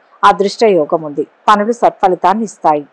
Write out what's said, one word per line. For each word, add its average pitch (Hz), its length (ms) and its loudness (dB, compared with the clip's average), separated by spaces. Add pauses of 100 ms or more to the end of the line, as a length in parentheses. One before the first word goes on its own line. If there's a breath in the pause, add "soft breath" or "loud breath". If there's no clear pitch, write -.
(240 soft breath)
అదృష్ట 196 400 0
యోగం 175 380 0
ఉంది. 147 260 -8 (200)
పనులు 208 240 2
సత్ఫలితాన్ని 190 720 0
ఇస్తాయి. 151 500 -2